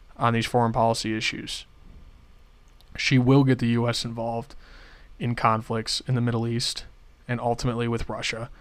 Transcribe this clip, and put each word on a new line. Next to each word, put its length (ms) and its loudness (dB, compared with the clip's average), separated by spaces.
on 160 2
these 140 2
foreign 260 2
policy 420 2
issues. 520 -6
She 220 2
will 260 6
get 140 4
the 100 0
U 180 2
S 200 -2
involved 480 -6
in 140 -2
conflicts 760 0
in 60 0
the 80 2
Middle 260 0
East 380 -4
and 100 -2
ultimately 480 -2
with 220 -2
Russia 400 -8